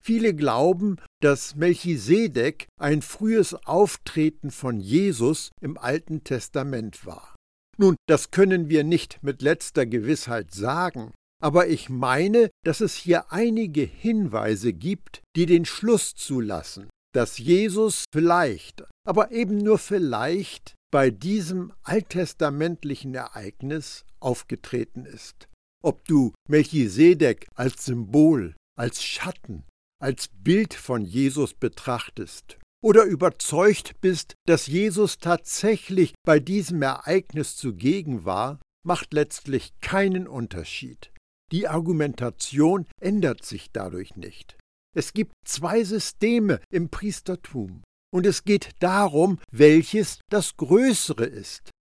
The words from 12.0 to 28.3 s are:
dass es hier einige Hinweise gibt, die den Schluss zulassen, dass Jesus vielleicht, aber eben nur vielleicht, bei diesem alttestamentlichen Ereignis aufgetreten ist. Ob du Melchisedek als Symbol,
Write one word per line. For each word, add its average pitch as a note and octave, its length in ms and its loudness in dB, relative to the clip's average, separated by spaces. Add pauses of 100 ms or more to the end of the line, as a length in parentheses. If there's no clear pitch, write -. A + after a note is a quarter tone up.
dass E3 180 0
es F#3+ 120 -2
hier - 380 0
einige G#3+ 480 0
Hinweise A2 920 -2
gibt, D#3 480 -8 (140)
die E3+ 100 2
den E3+ 180 6
Schluss - 500 0
zulassen, G2+ 760 -6 (240)
dass A#2 240 0
Jesus F#3+ 720 0
vielleicht, E3 720 0 (220)
aber G#3+ 240 0
eben A3+ 260 -2
nur G#3 220 2
vielleicht, D#3+ 960 -4 (160)
bei C3+ 180 4
diesem F3+ 640 -4 (100)
alttestamentlichen D3+ 1300 -4
Ereignis B2+ 920 -10 (160)
aufgetreten - 880 -6
ist. - 420 -20 (340)
Ob - 220 -2
du C3+ 300 2 (120)
Melchisedek D3 1080 4
als - 320 -6
Symbol, A#2+ 680 2 (220)